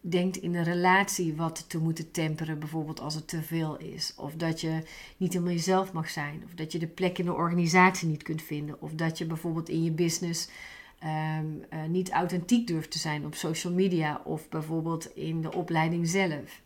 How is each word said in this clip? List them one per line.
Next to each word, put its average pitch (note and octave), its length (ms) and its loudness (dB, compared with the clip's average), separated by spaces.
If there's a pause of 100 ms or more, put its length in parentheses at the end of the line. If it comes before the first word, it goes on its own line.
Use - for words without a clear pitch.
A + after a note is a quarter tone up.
denkt F3+ 360 2
in E3+ 180 -2
een E3+ 80 2
relatie F3 720 4
wat E3 340 -4
te - 80 -4
moeten D#3+ 340 0
temperen, D#3 480 -2
bijvoorbeeld D#3 400 -4
als D3+ 160 -6
het D#3 120 -8
te D#3+ 140 -4
veel D#3+ 360 0
is. - 400 -6
Of D3 180 -8
dat E3 260 -2
je D#3+ 220 0 (340)
niet F3+ 160 0
helemaal F3 200 2
jezelf F#3 400 2
mag D#3+ 160 -4
zijn. D3 360 -6
Of - 80 -18
dat D#3 180 -6
je E3+ 80 -2
de E3 80 -2
plek F3+ 300 0
in F3+ 80 0
de F3 80 0
organisatie F3 720 6
niet D3+ 160 0
kunt D#3+ 180 -4
vinden. D3 400 -6
Of D#3 100 -8
dat D#3+ 260 0
je E3+ 80 -4
bijvoorbeeld D#3+ 440 -4
in E3 140 2
je E3 80 2
business, E3 580 0 (500)
ehm, D#3 460 -2 (240)
eh, D#3+ 140 -6
niet F3+ 280 0
authentiek F3+ 560 2
durft D#3+ 240 -2
te - 80 -4
zijn D3 260 -2
op D3+ 100 -6
social F3 380 -2
media. F3 500 2
Of D#3 260 -6
bijvoorbeeld D#3+ 680 -2
in D#3+ 260 -4
de D#3+ 120 -4
opleiding E3 540 2
zelf. E3+ 580 0